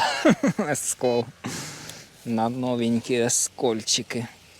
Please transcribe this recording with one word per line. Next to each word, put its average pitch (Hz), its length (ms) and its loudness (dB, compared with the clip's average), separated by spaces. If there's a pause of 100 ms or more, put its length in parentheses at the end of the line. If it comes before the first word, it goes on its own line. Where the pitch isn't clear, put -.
(580)
<laughs> 170 120 -2
Оскол. 120 540 0 (1000)
На 113 240 2
новенькі 120 760 0
оскольчики. 117 1040 0 (340)